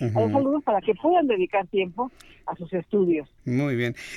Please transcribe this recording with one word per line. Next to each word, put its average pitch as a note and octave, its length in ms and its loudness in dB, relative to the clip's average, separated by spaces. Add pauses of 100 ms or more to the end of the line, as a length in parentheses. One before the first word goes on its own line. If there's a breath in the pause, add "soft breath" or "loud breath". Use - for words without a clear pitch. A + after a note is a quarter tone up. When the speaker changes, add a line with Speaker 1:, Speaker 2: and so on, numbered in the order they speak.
Speaker 1:
a C#3 40 -4
los A2+ 100 -2
Speaker 2:
Ujú. A3 240 2
Speaker 1:
alumnos C#4 260 0
para G#3 160 0
que G#3+ 140 0
puedan E4+ 320 2
dedicar G3 400 0
tiempo G3 440 -2 (360 soft breath)
a E3 100 -8
sus E3+ 160 -12
estudios. F3 560 0 (160)
Speaker 2:
Muy C3 320 0
bien. A#2+ 180 -2 (220 loud breath)